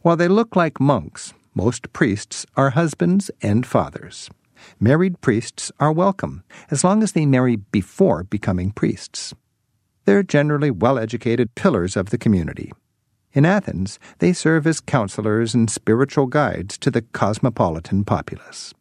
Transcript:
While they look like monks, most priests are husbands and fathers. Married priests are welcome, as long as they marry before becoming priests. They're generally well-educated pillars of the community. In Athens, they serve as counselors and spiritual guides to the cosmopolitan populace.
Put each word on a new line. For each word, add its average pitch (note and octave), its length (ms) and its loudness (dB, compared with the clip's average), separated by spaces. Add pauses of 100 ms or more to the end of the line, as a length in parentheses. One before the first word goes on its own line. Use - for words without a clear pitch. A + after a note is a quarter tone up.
While E3+ 140 4
they F3 120 2
look A3 280 2
like E3 240 0
monks, B2+ 540 -2 (200)
most - 380 -4
priests - 540 -2 (100)
are C#3 140 4
husbands E3+ 600 0 (120)
and G#2+ 240 0
fathers. - 640 -4 (500)
Married E3 400 2
priests - 580 -2
are D3+ 140 2
welcome, F3 500 -2 (280)
as C#3+ 120 -2
long G3+ 200 4
as G#3 100 0
they D#3 140 2
marry B2+ 300 4
before G2+ 680 0
becoming F#2+ 480 -2
priests. - 600 -6 (680)
They're G3+ 180 4
generally D3 480 0
well-educated A2+ 840 0
pillars G2+ 420 0
of F#2 140 -2
the - 80 -2
community. F2+ 540 -2 (600)
In C#3+ 120 4
Athens, D#3+ 540 0 (200)
they F3+ 140 4
serve D#3+ 340 0
as D#3+ 140 0
counselors A2 720 -2
and A2+ 160 4
spiritual C3+ 560 2
guides G#2 520 -2
to - 120 0
the A2+ 120 -2
cosmopolitan G2+ 1000 -2
populace. - 760 -6